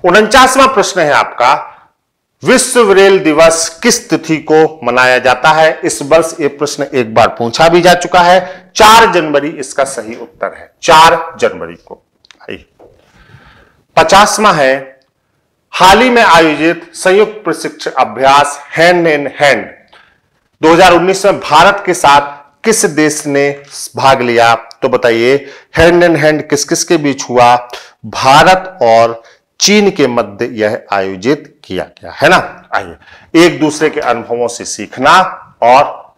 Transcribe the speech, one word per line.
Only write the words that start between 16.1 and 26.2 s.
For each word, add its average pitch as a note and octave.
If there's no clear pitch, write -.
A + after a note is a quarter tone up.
में A#3+
आयोजित E3
संयुक्त G3+
प्रशिक्षण D#3
अभ्यास C3
Hand E3+
in C#3+
Hand A#2
दो D#3+
हज़ार F3
उन्नीस F#3
में E3+
भारत F3+
के F3
साथ C#3+
किस A3
देश D3+
ने C#3+
भाग C3
लिया? A#2
तो -
बताइए, A#2+
Hand F3
in E3
Hand D3+